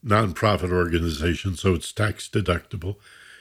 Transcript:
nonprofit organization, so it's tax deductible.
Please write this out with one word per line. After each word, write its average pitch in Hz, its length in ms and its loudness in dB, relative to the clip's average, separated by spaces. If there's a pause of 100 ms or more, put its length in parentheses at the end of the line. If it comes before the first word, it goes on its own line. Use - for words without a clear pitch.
nonprofit 101 640 2
organization, 85 840 0
so 95 180 2
it's - 180 -6
tax - 360 -4
deductible. 92 680 -2 (440)